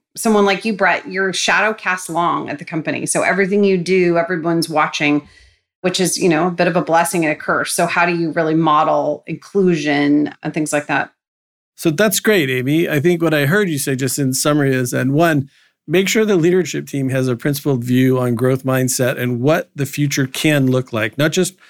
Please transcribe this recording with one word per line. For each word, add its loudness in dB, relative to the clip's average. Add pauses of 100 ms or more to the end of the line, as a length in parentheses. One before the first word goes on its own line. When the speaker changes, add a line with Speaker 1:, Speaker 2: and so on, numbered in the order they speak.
(160)
Speaker 1:
Someone 2
like 0
you, -2
Brett, 0
you're -2
shadow 0
cast -6
long -2
at -10
the -16
company. -6
So -2
everything 2
you 2
do, 2
everyone's -2
watching, 0 (540)
which -2
is, 0
you 2
know, 2
a -2
bit 0
of 0
a 2
blessing 0
and 0
a -10
curse. -4
So 0
how 0
do 0
you -2
really 0
model 0
inclusion 0 (100)
and -6
things -4
like -2
that? -4 (640)
Speaker 2:
So -2
that's 0
great, 2
Amy. 0
I -2
think 2
what 2
I 2
heard 0
you -4
say -2
just -4
in 0
summary 2
is, -2
and -2
one, 2 (380)
make 2
sure 2
the 2
leadership 0
team -4
has 0
a 0
principled -2
view 2
on 0
growth 0
mindset 0
and -4
what 0
the -4
future -2
can 2
look -2
like. -4
Not 0
just -2 (140)